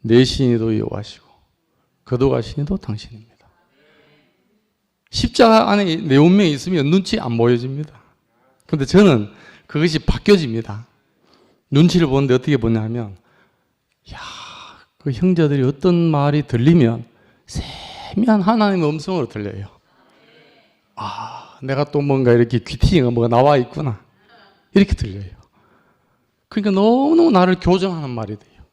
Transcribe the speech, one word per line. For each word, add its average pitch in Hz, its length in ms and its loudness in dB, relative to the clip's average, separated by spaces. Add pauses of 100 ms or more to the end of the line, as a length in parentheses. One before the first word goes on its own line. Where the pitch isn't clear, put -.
"내 117 200 4
신이도 117 580 -2
여호와시고 107 460 -10 (760)
거룩하신 127 600 -2
이도 185 120 -6
당신입니다." - 720 -14 (1600)
십자가 226 640 2
안에 196 260 0
내 143 220 0
운명이 175 340 4
있으면 147 380 -2
눈치 190 280 0
안 117 200 -4
보여집니다. 123 600 -2 (680)
근데 143 180 -4
저는 143 480 4 (340)
그것이 156 340 -2
바뀌어집니다. 113 840 -2 (840)
눈치를 165 360 4
보는데 135 280 2
어떻게 135 220 0
보냐 113 260 0
하면, 110 340 -8 (960)
야, - 60 -18 (800)
그 147 120 -8
형제들이 147 540 0
어떤 175 300 0 (160)
말이 147 360 0
들리면 120 580 2 (420)
세미한 - 920 -4
하나님의 196 480 0
음성으로 156 400 -4
들려요. 101 380 -10 (1300)
아, - 680 -14
내가 135 220 -4
또 143 160 -4
뭔가 135 320 2
이렇게 120 280 2
귀티가 127 500 2
뭐가 117 180 0
나와 131 280 4
있구나. 131 440 -4 (720)
이렇게 202 220 2
들려요. 98 360 -10 (1160)
그러니까 208 220 -4 (100)
너무너무 285 500 2
나를 185 300 2
교정하는 175 500 -2
말이 107 280 -8
돼요. - 240 -20 (100)